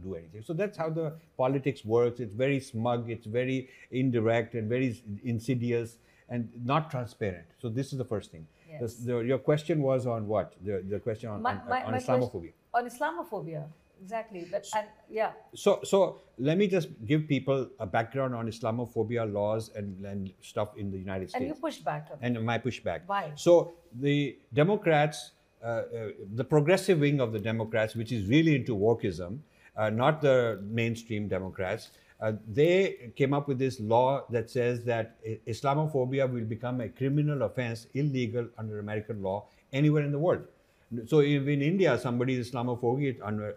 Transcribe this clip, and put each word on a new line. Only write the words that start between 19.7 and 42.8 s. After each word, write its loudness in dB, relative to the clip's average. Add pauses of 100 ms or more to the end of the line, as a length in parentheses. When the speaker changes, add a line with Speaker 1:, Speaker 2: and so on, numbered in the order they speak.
Speaker 1:
and, -8
and -8
stuff -4
in -6
the -8
United -6
Speaker 2:
And -2
you -4
Speaker 1:
States. -8
Speaker 2:
pushed -6
back -4
on -14
Speaker 1:
And 0
Speaker 2:
it. -4
Speaker 1:
my 0
pushback. -4
Speaker 2:
Why? -4
Speaker 1:
So 6 (260)
the 0 (160)
Democrats, 2 (320)
uh, -16
uh, -2 (520)
the -2
progressive 4
wing 4
of 0
the -2
Democrats, 0
which -4
is -2
really 6
into 0
wokeism, 0 (360)
uh, 0
not 2
the 4
mainstream -2
Democrats, -4 (320)
uh, 0 (140)
they 2
came 2
up 0
with 0
this -2
law 4
that -2
says 0
that -2 (100)
I-, -6
Islamophobia 0
will -4
become -4
a -6
criminal 0
offense, -4
illegal 0 (120)
under -8
American -6
law, -2 (280)
anywhere 4
in -2
the -2
world. 2 (600)
So 6
if 4
in 2
India, 4
somebody 0
is -4
Islamophobic, 0